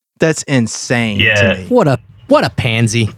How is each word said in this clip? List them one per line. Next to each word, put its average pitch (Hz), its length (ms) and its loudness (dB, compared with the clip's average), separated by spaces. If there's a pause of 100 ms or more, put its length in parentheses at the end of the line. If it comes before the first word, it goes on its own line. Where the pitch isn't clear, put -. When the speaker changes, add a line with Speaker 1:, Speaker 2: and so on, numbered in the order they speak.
(180)
Speaker 1:
that's 160 260 0
insane 117 720 -2
to 107 60 0
Speaker 2:
Yeah. 101 300 2
Speaker 1:
me. 92 140 -10
Speaker 3:
What 233 200 2
a, 127 100 0 (300)
what 269 160 2
a 123 60 -2
pansy. 113 680 0